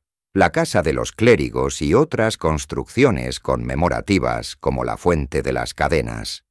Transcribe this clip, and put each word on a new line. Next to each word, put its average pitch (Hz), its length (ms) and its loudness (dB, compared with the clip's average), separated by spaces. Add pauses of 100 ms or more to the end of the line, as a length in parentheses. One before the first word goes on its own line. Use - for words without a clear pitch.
(360)
la 92 160 4
casa 156 320 0
de 76 100 0
los 60 200 -4
clérigos 69 680 2
y 73 140 2
otras 113 420 0
construcciones 76 1000 0
conmemorativas 62 1160 -2
como 64 280 -4
la 57 140 -6
Fuente 73 440 0
de 65 100 -2
las 60 220 -4
Cadenas. 58 760 -2